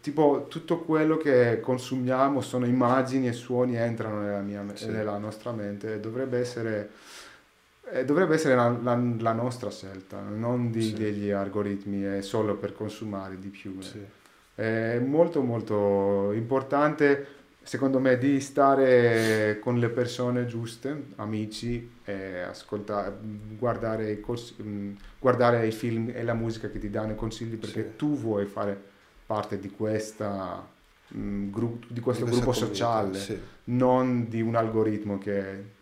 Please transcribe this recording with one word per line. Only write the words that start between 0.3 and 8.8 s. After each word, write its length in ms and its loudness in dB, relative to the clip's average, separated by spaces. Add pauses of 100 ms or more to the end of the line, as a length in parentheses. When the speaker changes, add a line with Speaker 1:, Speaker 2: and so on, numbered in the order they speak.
Speaker 1:
tutto 300 -2
quello 380 2
che 440 6
consumiamo 800 0
sono 240 0
immagini 600 4
e 60 0
suoni, 420 0
entrano 460 -2
nella 200 -2
mia 220 -6
me-, 120 -10
Speaker 2:
Sì. 140 -8
Speaker 1:
nella 280 -2
nostra 340 -8
mente, 440 -6
e 40 -6
dovrebbe 400 -4
essere, 500 -4 (1000)
eh, 120 -2
dovrebbe 320 4
essere 200 4
la, 260 4